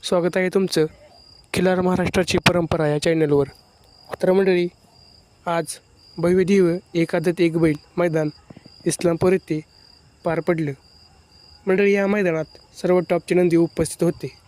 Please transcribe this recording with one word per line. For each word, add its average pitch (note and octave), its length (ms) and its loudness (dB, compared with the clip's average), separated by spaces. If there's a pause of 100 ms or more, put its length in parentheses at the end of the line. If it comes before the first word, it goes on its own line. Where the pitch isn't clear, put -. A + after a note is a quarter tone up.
स्वागत F3 340 -2
आहे F#3 120 0
तुमचं F3+ 360 0 (680)
खिलार F#3 280 0
महाराष्ट्राची F3+ 560 0 (100)
परंपरा E3+ 400 0
या D3 140 -2
चॅनलवर. D3 460 2 (760)
तर F#3 100 2
मंडळी, F#3 360 2 (760)
आज E3+ 300 -4 (420)
भव्य F3+ 260 2
दिव्य F3+ 340 2 (160)
एक E3+ 220 -2
आदत F3 260 -2
एक E3 160 0
बैल D#3+ 180 2 (220)
मैदान D#3+ 320 0 (560)
इस्लामपूर E3+ 480 0
येथे D#3+ 260 -4 (680)
पार D#3+ 140 -2
पडलं. D#3+ 320 -2 (960)
मंडळी, G3 260 2
या G3 140 0
मैदानात F3+ 500 -2 (240)
सर्व F3+ 180 2 (100)
टॉपचे F3 260 -2
नंदी F3 200 2
उपस्थित E3 480 0
होते. E3 280 -4 (160)